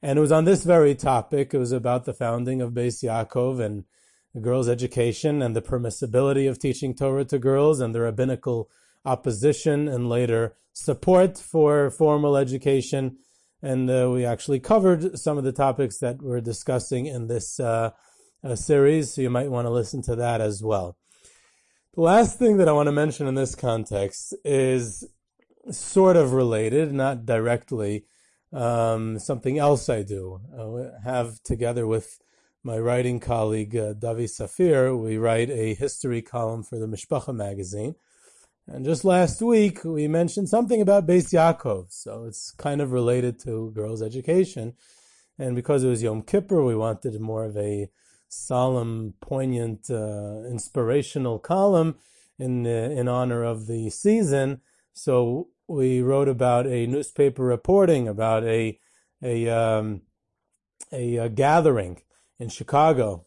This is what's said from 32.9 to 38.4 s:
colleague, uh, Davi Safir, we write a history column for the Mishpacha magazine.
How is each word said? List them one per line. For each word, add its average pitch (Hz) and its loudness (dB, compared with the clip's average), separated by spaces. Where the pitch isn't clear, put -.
colleague, 110 -2
uh, 107 -4
Davi 113 -6
Safir, 131 0
we 110 -4
write 113 2
a 110 -2
history 123 -4
column 113 -6
for 113 -10
the 110 -6
Mishpacha 123 -6
magazine. 101 -8